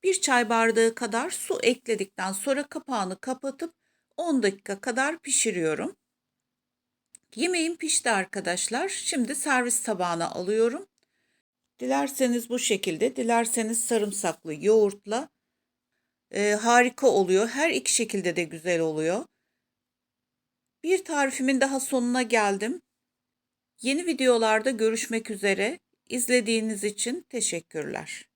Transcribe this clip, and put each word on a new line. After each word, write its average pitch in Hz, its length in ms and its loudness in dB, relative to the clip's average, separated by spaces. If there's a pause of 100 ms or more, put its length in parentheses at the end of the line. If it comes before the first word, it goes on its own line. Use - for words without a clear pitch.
Bir 381 180 2
çay 240 280 2
bardağı 226 460 4
kadar 233 360 -4
su - 320 -6
ekledikten 202 720 -2
sonra 269 300 -2
kapağını 214 580 -6
kapatıp 269 540 -8 (420)
on 311 260 0
dakika 196 380 -2
kadar 269 380 -2
pişiriyorum. 180 800 -2 (1400)
Yemeğim 330 420 -2
pişti 302 340 -2
arkadaşlar. 190 760 -2
Şimdi 294 460 -4
servis 254 480 0
tabağına 175 480 -2
alıyorum. 226 560 -2 (920)
Dilerseniz 254 720 -2
bu 247 80 -2
şekilde, 190 580 -2
dilerseniz 233 680 0
sarımsaklı 202 680 -2 (100)
yoğurtla, 208 640 2 (1040)
e, 208 220 2
harika 240 560 4
oluyor. 190 400 4
Her 285 220 0
iki - 240 0
şekilde 190 420 0
de 175 80 0
güzel 165 360 -2
oluyor. 160 440 0 (1600)
Bir 370 200 2
tarifimin 269 560 0
daha 269 200 2
sonuna 247 420 0
geldim. 214 600 0 (1000)
Yeni 277 240 0
videolarda 240 640 4
görüşmek 226 600 -2
üzere. 202 480 0 (300)
İzlediğiniz 226 760 0
için 233 440 -4
teşekkürler. - 1080 -6